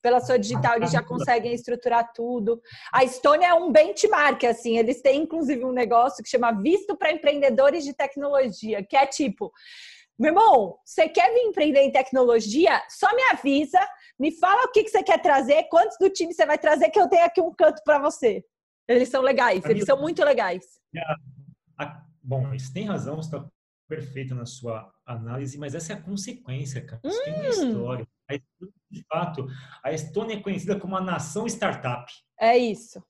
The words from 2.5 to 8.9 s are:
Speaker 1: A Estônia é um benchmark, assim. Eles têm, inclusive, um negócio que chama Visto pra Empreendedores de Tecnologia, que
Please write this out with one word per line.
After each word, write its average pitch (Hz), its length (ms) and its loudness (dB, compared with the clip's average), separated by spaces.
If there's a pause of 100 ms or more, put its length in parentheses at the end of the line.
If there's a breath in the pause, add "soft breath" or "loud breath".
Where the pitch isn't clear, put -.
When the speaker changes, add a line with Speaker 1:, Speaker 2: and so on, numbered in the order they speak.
Speaker 1:
A 262 120 4
Estônia 294 440 2
é 349 60 4
um 339 160 0
benchmark, 302 720 4
assim. 233 320 0
Eles 233 260 0
têm, 277 200 4
inclusive, 302 420 -4
um 254 80 -4
negócio 240 500 2
que - 80 -14
chama 240 220 2
Visto 320 440 -2
pra 320 160 -2
Empreendedores 285 720 2
de 277 100 -8
Tecnologia, 269 920 -4
que 277 120 -4